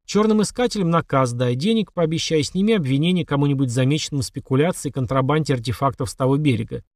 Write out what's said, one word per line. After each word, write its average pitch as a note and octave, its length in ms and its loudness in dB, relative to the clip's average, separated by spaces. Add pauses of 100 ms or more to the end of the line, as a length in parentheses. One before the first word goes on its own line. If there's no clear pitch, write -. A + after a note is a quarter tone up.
Черным G#3+ 380 2
искателям G#3 480 -2
наказ C3+ 420 0
дай, B2 240 0
денег G#3 360 0
пообещай, D#3+ 500 0
сними G3+ 320 0
обвинение E3+ 500 0
кому-нибудь C#3 460 0
замеченному C3 520 0
в - 40 -4
спекуляции D3 640 -2
и - 20 -8
контрабанде C3+ 640 0
артефактов B2 560 -4
с - 40 -14
того C3+ 220 2
берега. A#2+ 480 -2 (120)